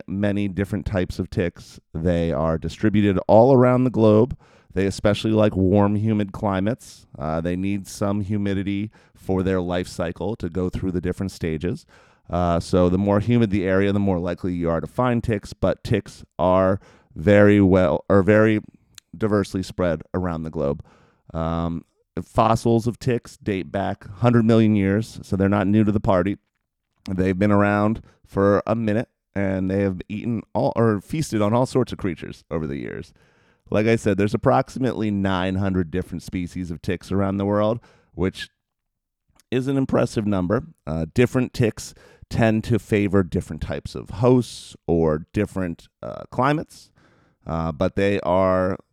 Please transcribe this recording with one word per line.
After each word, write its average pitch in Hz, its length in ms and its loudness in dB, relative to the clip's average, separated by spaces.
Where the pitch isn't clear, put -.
many 101 400 -2
different 95 380 -4
types 92 340 -4
of 92 100 -6
ticks. - 500 -6
They 85 380 0
are 80 260 0
distributed 98 680 0
all 117 260 8
around 127 300 6
the 127 60 2
globe. 110 480 4
They 95 140 -2
especially 104 460 -2
like 107 240 2
warm, 101 400 2
humid 104 360 -2
climates. 101 760 -6
Uh, 80 240 -4
they 87 140 -4
need 95 320 -6
some 104 340 -4
humidity 101 720 -4
for 92 280 -2
their 92 160 2
life 90 280 -2
cycle 87 500 -6
to - 100 -6
go 90 220 -4
through 92 220 -6
the 87 100 -2
different 90 300 -4
stages. 87 560 -6
Uh, 85 300 0
so 90 280 4
the 92 100 2
more 101 220 2
humid 117 300 2
the 95 160 -2
area, 98 260 2
the 101 80 0
more 98 200 0
likely 90 340 -4
you 85 160 -2
are 82 100 0
to 78 60 -6
find 123 380 -2
ticks, 104 300 -6
but - 300 -2
ticks - 400 -4
are 92 420 2
very 104 440 6
well, 92 480 4
or 98 140 4
very 107 400 4
diversely 98 460 -2
spread 85 400 -4
around 87 300 -4
the 80 80 -10
globe. 73 340 -4
Um, 82 500 -4
fossils 113 600 0
of 117 140 -4
ticks - 380 -6
date 95 340 -6
back 98 360 -6
hundred 117 380 2
million 110 300 6
years, 101 480 0
so - 120 -6
they're 98 140 2
not 101 160 0
new 107 180 4
to 104 80 2
the 98 80 0
party. 95 380 0
They've 92 280 0
been 104 140 2
around 104 520 2
for 101 440 2
a 110 80 0
minute, 113 340 -2
and 95 380 -2
they 98 100 0
have 95 260 -2
eaten 107 360 -6
all, 131 220 -2
or 113 260 2
feasted 139 400 -4
on 104 140 2
all 123 100 2
sorts 131 260 0
of - 60 -10
creatures - 540 -8
over 80 160 -4
the 69 100 -6
years. 52 340 -12
Like 107 160 2
I 113 100 4
said, 98 200 0
there's 101 160 2
approximately 123 760 0
nine 95 460 -2
hundred 92 340 -2
different 87 320 -6
species 90 480 -8
of 82 120 -10
ticks - 300 -6
around 98 260 0
the 98 80 -2
world, 104 340 0
which - 360 -6
is 127 180 -2
an 139 100 0
impressive 123 500 -2
number. 98 400 0
Uh, 80 280 -4
different 123 400 0
ticks - 420 -2
tend 110 340 2
to 117 140 0
favor 101 460 2
different 82 380 -6
types - 340 -8
of 62 160 -12
hosts 123 640 0
or 80 480 0
different, 95 540 -6
uh, - 280 -12
climates, 147 600 -4
uh, 82 240 -4
but 90 240 -2
they 98 240 0
are 92 580 0